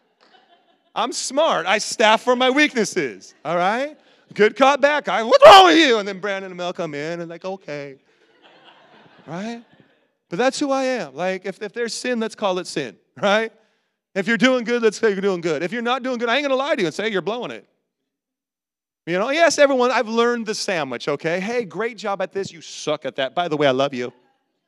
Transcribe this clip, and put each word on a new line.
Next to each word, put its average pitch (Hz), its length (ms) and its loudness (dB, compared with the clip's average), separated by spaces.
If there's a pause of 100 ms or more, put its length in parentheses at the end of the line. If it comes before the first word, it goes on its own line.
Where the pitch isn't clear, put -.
(960)
I'm 240 180 -4
smart. 254 540 -2
I 208 120 2
staff 220 440 2
for 254 140 0
my 254 140 2
weaknesses, 190 840 -2 (100)
all 160 120 -2
right? 233 400 -2 (380)
Good 208 220 4
cop, 269 240 4
bad 285 260 2
cop. 202 200 -2
"What's 523 200 6
wrong 392 200 12
with 320 120 6
you?" 254 200 4
And 196 80 -4
then 196 140 -8
Brandon 196 300 -6
and 180 80 -14
Mel 175 160 -6
come 160 200 -6
in 160 260 -6
and 170 100 -12
like, 170 160 -16
"Okay." 147 500 -12 (1300)
Right? 220 360 -12 (680)
But 175 100 -6
that's 254 200 0
who 285 120 -2
I 269 140 0
am. 208 300 -4
Like, 185 300 -6
if, 196 180 -10
if 202 100 -10
there's 233 220 -6
sin, 247 240 -4
let's 220 160 -6
call 185 240 -2
it 175 80 -8
sin, 127 300 -8 (240)
right? 214 320 0 (640)
If 190 120 -4
you're 226 120 0
doing 247 260 -4
good, 240 180 -4
let's 214 160 0
say 220 140 0
you're 190 80 -8
doing 185 220 -4
good. 156 200 -4
If 175 80 -6
you're 240 120 -6
not 240 200 -4
doing 254 160 -6
good, 233 120 -4
I 240 60 0
ain't 294 80 -2
gonna 269 120 -2
lie 285 180 -4
to 262 60 -2
you 175 60 -2
and 151 80 -6
say 220 160 -6
you're 185 100 -4
blowing 196 300 -6
it. 110 160 -16 (1400)
You 175 120 -2
know, 233 120 -2
yes, 302 280 2
everyone, 262 320 4
I've 233 180 0
learned 233 380 0
the 220 80 -6
sandwich, 143 540 -4
okay? 160 320 -4
"Hey, 233 240 -4
great 208 340 -8
job 196 240 -6
at 185 100 -6
this. 190 180 -8
You 165 100 -20
suck - 440 -6
at 127 120 -8
that. 131 180 -4
By 175 140 -2
the 151 80 -2
way, 147 100 2
I 131 60 6
love 135 220 0
you." 120 180 -8 (560)